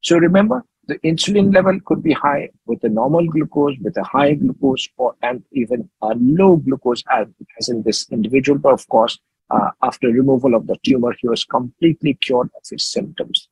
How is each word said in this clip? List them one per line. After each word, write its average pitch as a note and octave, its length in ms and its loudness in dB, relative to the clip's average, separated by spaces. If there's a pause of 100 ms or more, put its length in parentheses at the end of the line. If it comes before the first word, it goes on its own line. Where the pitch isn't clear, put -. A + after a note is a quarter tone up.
So - 160 2
remember, G3 480 2 (220)
the D3 140 -8
insulin G3 540 2
level F#3+ 300 4
could D3+ 180 -2
be D#3 120 2
high D3 340 -2 (160)
with - 180 -6
a A#2 60 0
normal C3+ 380 0
glucose, D3 560 -2
with G2+ 160 -6
a G2 60 -6
high C#3+ 280 0
glucose, C3+ 640 -2
or, B2 260 -2
and A#2+ 300 -6
even A#2+ 340 -4 (140)
a A2 160 -2
low E3 400 4
glucose, C3 540 -2
as, A2+ 160 0 (340)
as - 80 -8
in A#2 140 -4
this G#2+ 280 -2
individual. C3 480 0
But C#3 140 4
of - 160 -2
course, A2+ 300 0 (320)
uh, G#2+ 200 0 (120)
after B2+ 260 -2
removal B2+ 460 2
of A2 120 0
the G2+ 160 -4
tumor, A#2+ 380 0
he A#2+ 80 -2
was A2+ 160 -2
completely C3+ 680 -2
cured B2+ 420 -2
of - 140 -20
his - 160 -8
symptoms. - 640 -6